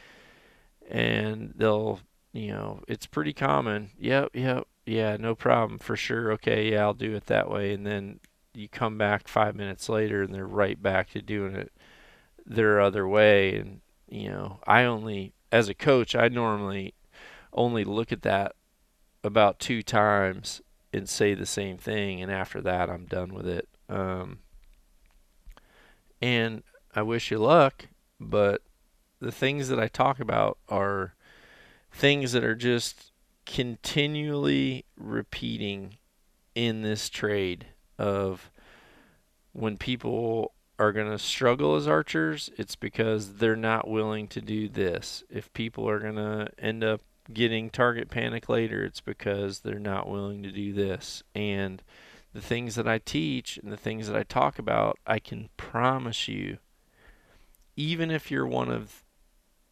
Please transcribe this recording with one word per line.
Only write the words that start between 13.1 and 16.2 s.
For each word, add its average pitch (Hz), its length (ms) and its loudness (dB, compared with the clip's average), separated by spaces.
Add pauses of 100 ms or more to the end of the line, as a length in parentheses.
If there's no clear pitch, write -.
And, 98 240 -10 (260)
you 101 220 -10
know, 98 380 -8
I 117 160 8
only, 107 500 -2 (180)
as 113 160 6
a 101 60 -4
coach, 131 420 4
I 117 120 8